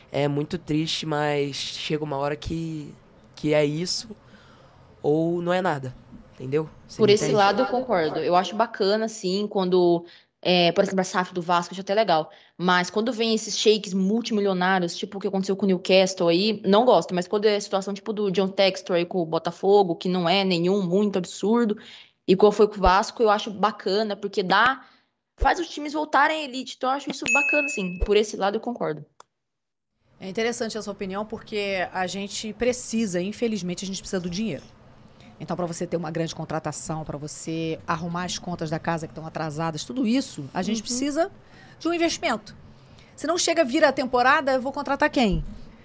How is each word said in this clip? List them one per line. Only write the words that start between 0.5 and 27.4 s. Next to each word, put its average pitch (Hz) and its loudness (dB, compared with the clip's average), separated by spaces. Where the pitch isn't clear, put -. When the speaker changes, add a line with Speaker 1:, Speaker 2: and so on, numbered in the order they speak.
Speaker 1:
triste, 160 -4
mas 147 -2
chega - -6
uma 151 -4
hora 143 -2
que, 160 -8
que 147 -2
é 151 6
isso 165 -4
ou 165 2
não 175 0
é 185 2
nada, 143 -2
entendeu? 143 -2
Você - -20
Speaker 2:
Por 214 6
esse 214 6
Speaker 1:
entende? 208 2
Speaker 2:
lado, 202 4
eu 254 2
concordo. 185 0
Eu 160 2
acho 196 2
bacana, 220 0
sim, 202 -2
quando, 180 2
é, 175 4
por 202 4
exemplo, 196 0
a - -6
saf 185 -4
do 180 -4
Vasco, 175 0
acho 185 -10
até 196 -4
legal. 180 2
Mas 180 2
quando 226 0
vem 226 0
esses 214 -4
shakes 208 4
multimilionários, 190 0
tipo 196 -8
o - -10
que 202 -4
aconteceu 190 -2
com 196 0
o - 4
Newcastle 185 4
aí, 208 2
não 202 6
gosto. 185 4
Mas 175 -2
quando 208 -2
é 214 4
a 202 -2
situação 196 -4
tipo 208 -8
do 202 -2
John 190 2
Textor 190 0
aí 175 2
com 180 -2
o 165 -2
Botafogo, 175 2
que - -6
não 180 0
é 190 4
nenhum 190 2
muito 190 2
absurdo, 214 0
e 185 6
qual 208 6
foi 208 4
com 208 -2
o 202 -8
Vasco, 190 2
eu 220 6
acho 214 0
bacana, 208 -2
porque 202 -4
dá, 214 2
faz 269 2
os 339 -6
times 294 -10
voltarem 302 0
à 302 -6
elite. 262 -10
Então, 254 -2
eu 269 0
acho 285 -8
isso 269 -8
bacana, 294 2